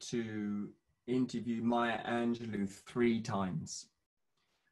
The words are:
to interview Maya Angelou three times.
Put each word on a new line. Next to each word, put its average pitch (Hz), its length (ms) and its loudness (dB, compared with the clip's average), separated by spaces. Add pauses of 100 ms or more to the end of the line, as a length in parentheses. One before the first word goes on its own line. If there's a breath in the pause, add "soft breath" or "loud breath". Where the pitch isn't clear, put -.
(100)
to 107 580 -2 (400)
interview 120 520 0
Maya 117 380 2 (100)
Angelou 117 600 0
three 117 500 2
times. 98 680 -2 (840)